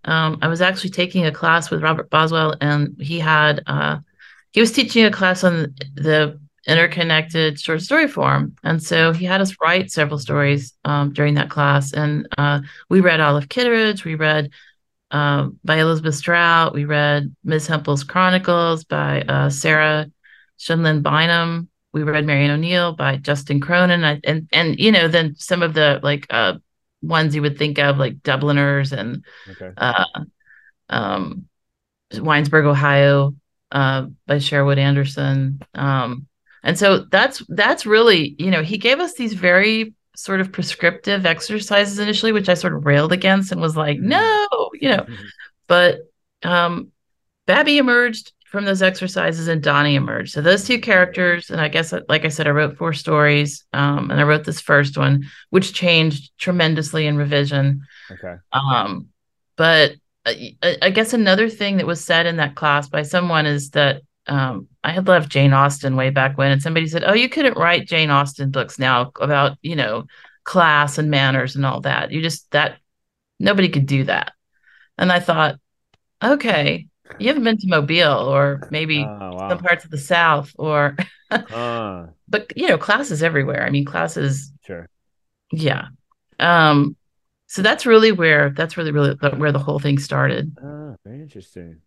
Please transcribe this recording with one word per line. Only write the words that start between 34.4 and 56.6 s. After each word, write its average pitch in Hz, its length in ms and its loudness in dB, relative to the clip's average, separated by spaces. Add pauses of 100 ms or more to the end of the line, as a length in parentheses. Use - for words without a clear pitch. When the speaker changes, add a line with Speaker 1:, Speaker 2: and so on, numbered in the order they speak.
Speaker 1:
Anderson. 139 840 0 (140)
Um, 135 520 -4 (380)
and 175 120 0
so 190 240 4 (100)
that's, 226 380 0
that's 220 380 0
really, 208 520 4
you 185 120 -2
know, 160 120 2
he 196 160 -6
gave 247 200 2
us 349 160 -6
these 220 200 -6
very 202 600 2 (220)
sort 190 240 -4
of 190 100 -2
prescriptive 185 760 -2
exercises 202 720 0
initially, 208 340 0
which 196 160 0
I 180 60 4
sort 165 200 -2
of 147 120 -6
railed 147 260 4
against 190 400 0
and 175 80 -6
was 160 160 -2
like, 151 220 -2
Speaker 2:
Mm-hmm. 190 100 -2
Speaker 1:
"No," 415 640 0
you 277 140 -2
know. 214 140 0
Speaker 2:
Mm-hmm. - 220 -16 (440)
Speaker 1:
But, 175 300 4 (440)
um, 170 480 -2 (560)
Babby 294 320 2
emerged 240 540 0 (140)
from 202 180 -6
those 196 160 0
exercises 180 680 -2
and 160 120 0
Donnie 143 360 2
emerged. 117 360 -4
So 151 80 -4
those 190 240 4
two 240 160 0
characters, 180 680 2
and 165 100 -4
I 151 80 0
guess, 160 240 -2 (160)
like 156 160 0
I 160 40 0
said, 151 180 -4
I 147 40 2
wrote 147 280 0
four 165 140 -4
stories, 147 800 0
um, 143 380 -2
and 139 100 2
I - 20 4
wrote 151 220 2
this 160 160 -8
first 143 360 2
one, 139 280 2 (260)
which - 240 0
changed 160 640 0
tremendously 160 680 -2